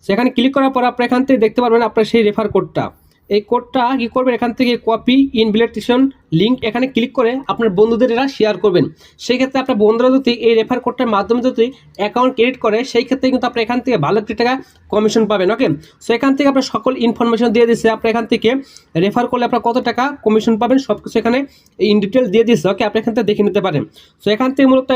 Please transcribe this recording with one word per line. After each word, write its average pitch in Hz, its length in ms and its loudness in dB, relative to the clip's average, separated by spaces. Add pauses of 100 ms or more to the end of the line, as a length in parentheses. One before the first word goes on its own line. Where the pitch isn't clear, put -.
সেখানে 208 280 0
ক্লিক 269 240 0
করার 269 160 2
পর 262 140 -2
আপনারা 247 220 -2
এখান 254 180 0
থেকে 269 140 0
দেখতে 220 220 0
পারবেন 233 220 2
আপনার 220 220 0
সেই 233 180 0
রেফার 208 260 -2
কোডটা। 151 420 -4 (380)
এই 202 120 0
কোডটা 240 580 -2
কী 233 80 -4
করবেন, 254 280 -2
এখান 233 180 -4
থেকে 247 200 0 (140)
কপি 226 300 0 (160)
ইনভিটেশন 226 680 0 (320)
লিংক 208 320 2
এখানে 240 220 -2
ক্লিক 254 260 -2
করে 240 200 0 (140)
আপনার 226 240 -2
বন্ধুদের 220 400 2
এরা 254 180 0
শেয়ার 214 300 -2
করবেন। 180 260 2 (340)
সেই - 180 -4
ক্ষেত্রে 262 240 -2
আপনার 262 160 -2
বন্ধুরা 226 340 2
যদি 269 200 2
এই 233 240 2
রেফার 226 260 0
কোডটার 247 260 -4
মাধ্যমে 220 360 0
যদি 254 300 0 (240)
অ্যাকাউন্ট 247 380 0
ক্রিয়েট 254 240 0
করে, 220 260 0
সেই 247 200 -2
ক্ষেত্রে 262 260 -2
কিন্তু 254 160 -2
আপনি 233 160 -2
এখান 240 180 -2
থেকে 247 160 -2
ভালো 160 240 0
একটি 214 140 -8
টাকা 233 180 0 (360)
কমিশন 214 380 2
পাবেন। 196 240 2
ওকে, 233 180 0 (320)
so - 140 -2
এখান 269 220 0
থেকে 277 120 2
আপনার 262 140 0
সকল 254 340 -2
ইনফরমেশন 233 520 0
দিয়ে 233 180 4
দিচ্ছে, 226 240 2
আপনি 220 200 -4
এখান 233 160 -2
থেকে 220 240 0 (460)
রেফার 202 300 0
করলে 247 180 -2
আপনার 233 160 -2
কত 233 180 -2
টাকা 240 260 -2 (180)
কমিশন 220 360 2
পাবেন 240 200 2
সব 214 180 -4
কিছু - 220 -6
এখানে 226 200 0 (400)
in 208 220 2
detail 202 260 0
দিয়ে 214 180 2
দিচ্ছে। 214 240 2
ওকে, 202 160 -2
আপনি 208 160 -2
এখান 226 140 -4
থেকে 226 120 0
দেখে 208 160 0
নিতে 202 180 0
পারেন। 165 220 -2 (420)
So 202 60 0
এখান 254 240 0
থেকে 269 120 4
মূলত 262 300 2